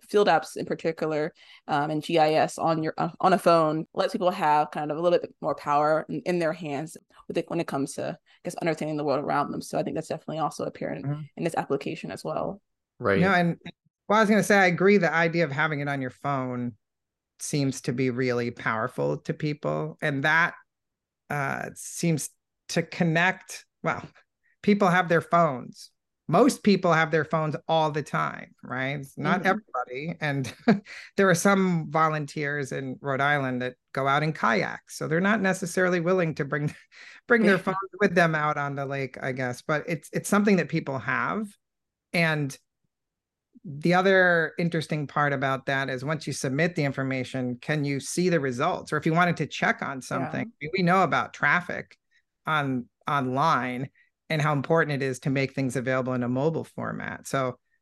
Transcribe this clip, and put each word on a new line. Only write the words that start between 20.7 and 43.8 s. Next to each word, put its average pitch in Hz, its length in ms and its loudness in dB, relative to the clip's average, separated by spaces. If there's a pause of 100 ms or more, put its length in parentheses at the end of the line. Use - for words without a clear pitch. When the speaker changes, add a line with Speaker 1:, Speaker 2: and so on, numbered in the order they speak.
Speaker 2:
uh, 139 440 -6
seems - 560 -4 (380)
to 170 160 -2
connect, 175 800 -2 (180)
well, 123 220 -4 (580)
people 202 280 4
have 175 180 2
their 165 140 2
phones. 151 680 -2 (380)
Most 202 360 4
people 185 280 4
have 160 200 2
their 156 120 2
phones 156 320 -2 (100)
all 156 260 2
the 147 120 -4
time, - 580 -6
right? 131 380 -6
It's 135 180 -16
not 151 220 0
Speaker 1:
Mm-hmm. 180 80 0
Speaker 2:
everybody. 147 720 -4
And 139 340 -4 (140)
<laughs> 208 160 4 (320)
there 196 140 4
are 180 40 6
some 185 560 4
volunteers 147 840 -2
in 135 260 -6
Rhode 139 220 -2
Island 139 400 0
that 127 140 -6 (180)
go 135 120 -2
out 139 160 4
in 156 120 0
kayaks. - 640 -2
So 143 100 -8
they're 160 140 0
not 208 180 2
necessarily 185 640 0
willing 175 340 0
to 151 80 -4
bring, 147 320 -4 (240)
<laughs> - 280 -20
bring 233 160 4
their 196 140 6
Speaker 1:
<laughs> - 0 -
Speaker 2:
phones 190 200 -2 (240)
with 196 140 4
them 165 200 4
out 151 220 0
on 143 180 -4
the 139 100 -4
lake, 135 380 -6
I 135 80 -4
guess. 127 300 -4
But 151 260 -2
it's, 165 240 -6
it's 165 160 -6
something 202 300 4
that 147 100 0
people 143 320 -4
have. 131 480 -2 (640)
And 156 440 0 (1120)
the 156 280 0